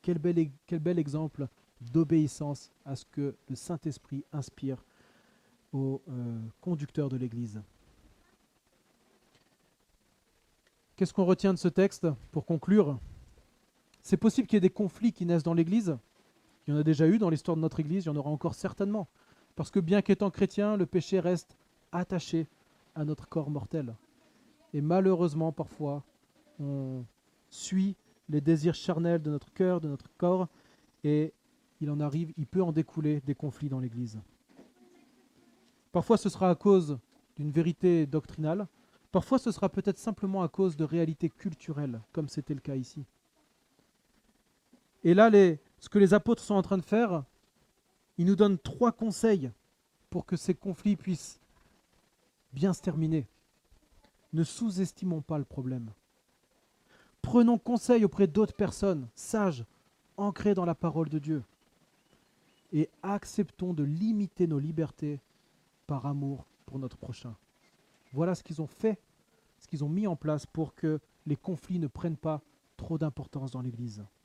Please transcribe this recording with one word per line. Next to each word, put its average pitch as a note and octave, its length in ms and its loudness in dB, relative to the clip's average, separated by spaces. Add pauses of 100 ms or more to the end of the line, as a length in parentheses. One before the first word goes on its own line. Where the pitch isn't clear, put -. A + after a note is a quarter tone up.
Quel E3+ 180 -2
bel E3+ 200 2
e-, D3+ 120 0 (160)
quel E3+ 120 -4
bel F3 200 0
exemple D3 480 -4 (320)
d'obéissance D3 920 0 (140)
à C#3 100 -8
ce - 100 -18
que C#3+ 300 -6 (120)
le C3 80 -8
Saint-Esprit D3 680 -8 (100)
inspire C3+ 500 -8 (880)
aux, C3+ 360 -2
euh, A#2+ 300 -6 (200)
conducteurs D3 480 -4
de C3 100 -4
l'Église. A#2 440 -6 (3250)
Qu'est-ce - 180 0
qu'on F#3+ 120 4
retient F#3 280 4
de E3+ 60 -2
ce F#3 80 0
texte F#3 400 2 (240)
pour - 160 -6
conclure ? D#3+ 520 2 (1000)
C'est - 160 2
possible A3 300 2
qu'il - 80 2
y - 20 6
ait F#3 40 6
des F#3 100 6
conflits G#3+ 420 -2
qui F3 140 -4
naissent E3+ 160 2
dans E3+ 100 0
l'Église. E3+ 420 2 (680)
Il D3 80 -2
y - 20 2
en D3+ 40 2
a D3+ 40 2
déjà D#3 240 4
eu G#3+ 120 6
dans F#3+ 100 2
l'histoire D#3+ 260 0
de D#3+ 60 -2
notre D#3+ 180 -2
Église, E3 260 -2
il - 20 -2
y - 20 -2
en D3 60 -2
aura C#3+ 160 -4
encore D3+ 240 -4
certainement. G3 520 -4 (500)
Parce - 140 -6
que G3+ 100 2
bien F#3+ 200 4
qu'étant G3+ 280 2
chrétien, G3+ 480 0
le F3+ 80 2
péché F#3 340 0
reste F3 380 -2 (340)
attaché E3+ 560 -2 (480)
à D#3 80 -4
notre D3+ 240 -6
corps D3+ 220 -4
mortel. C3+ 460 -6 (800)
Et D3 80 -2
malheureusement, E3+ 680 2
parfois, C#3+ 520 -8 (560)
on C3+ 440 -6 (460)
suit F#3+ 460 -2 (340)
les D3 100 0
désirs D#3 360 2
charnels E3+ 460 2
de D3+ 100 -4
notre - 200 -6
cœur, F3+ 300 2
de D#3 60 -6
notre C#3+ 300 -8
corps, F3+ 300 2 (560)
et D3+ 300 2 (480)
il D3 80 -2
en D3 100 -2
arrive, D#3 380 -2
il D3 80 -4
peut F#3+ 160 0
en E3+ 100 0
découler D3+ 500 0
des C#3 120 -4
conflits D3 360 -6
dans C3 100 -4
l'Église. A#2 400 -6 (1700)
Parfois, F#3+ 260 2
ce G3 120 0
sera F#3 220 2
à E3+ 40 6
cause E3+ 440 4 (360)
d'une D3 160 -4
vérité E3 540 2
doctrinale. D#3 600 -4 (440)
Parfois, B3 280 2
ce A3+ 120 -2
sera G3 180 -2
peut-être G3 280 -2
simplement F#3+ 460 -4
à D#3+ 60 -2
cause F#3 260 0
de D#3 80 -2
réalités D#3 460 -2
culturelles, D3 720 -8 (120)
comme D3+ 180 -6
c'était D3 240 -8
le C3+ 60 -6
cas C3+ 160 -8
ici. C3 300 -8 (2000)
Et F3 120 6
là, A3 160 8
les, F#3+ 280 8 (200)
ce - 100 -20
que - 80 0
les G3 160 8
apôtres A3+ 300 2
sont G#3 120 0
en F#3+ 60 4
train F#3+ 160 -2
de F3 60 -4
faire, G3+ 400 0 (960)
ils E3+ 60 4
nous G3 100 6
donnent G3 220 4
trois - 340 0
conseils G3+ 600 0 (580)
pour F3 160 -6
que F3+ 100 -4
ces - 200 -2
conflits G3 400 -2
puissent - 440 -8 (1120)
bien E3 220 0
se - 80 -6
terminer. D#3+ 460 0 (1080)
Ne E3 100 2
sous-estimons F#3 800 -4
pas D#3 160 -4
le C#3 80 -4
problème. B2 460 -8 (1300)
Prenons A#3 380 4
conseil A#3+ 440 2
auprès G3 220 4
d'autres G3 300 0
personnes, F3+ 580 -2
sages, F3 520 -2 (520)
ancrées G3+ 380 0
dans F3+ 100 0
la E3+ 80 0
parole D#3 360 -2
de D3+ 100 -2
Dieu. C#3+ 240 -4 (1300)
Et D#3 160 0 (140)
acceptons F#3 720 -4
de D3+ 80 -2
limiter F#3 640 -2
nos D3 120 -2
libertés D3+ 600 -6 (640)
par C#3 220 -6
amour C#3 380 -6 (200)
pour - 140 -10
notre C3 180 -10
prochain. A#2+ 380 -14 (800)
Voilà E3+ 200 0
ce - 100 -8
qu'ils D#3 200 -10
ont C#3 40 -8
fait, G#3+ 320 -2 (600)
ce - 80 -20
qu'ils D3 160 -6
ont D3 60 -2
mis G3+ 180 -2
en E3 80 -2
place D3+ 320 -4
pour D#3 260 -6
que D#3 260 -2 (280)
les D3 80 0
conflits F3+ 440 -6
ne D#3 80 -2
prennent D#3+ 300 -6
pas D#3 240 -4 (360)
trop E3 200 -6
d'importance C#3+ 540 -6
dans B2+ 100 -8
l'Église. A2+ 420 -8 (220)